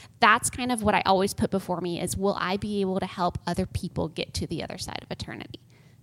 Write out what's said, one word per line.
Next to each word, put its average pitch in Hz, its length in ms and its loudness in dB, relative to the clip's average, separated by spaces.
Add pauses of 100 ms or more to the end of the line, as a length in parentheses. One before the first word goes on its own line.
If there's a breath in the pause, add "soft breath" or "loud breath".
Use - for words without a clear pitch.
(200 loud breath)
that's 226 300 6
kind 247 200 -4
of 233 120 0
what 208 120 4
I 180 120 4
always 190 260 4
put - 180 0
before 185 300 -2
me 175 220 -4
is, 180 160 -4
will 196 200 0
I 185 200 -2
be 208 240 -2
able 190 180 0
to 185 60 -4
help 180 400 -2
other 175 180 0
people 170 440 -4
get - 260 -6
to - 120 -4
the 160 160 -4
other - 140 -8
side - 240 -8
of - 100 -16
eternity? - 480 -10 (440 soft breath)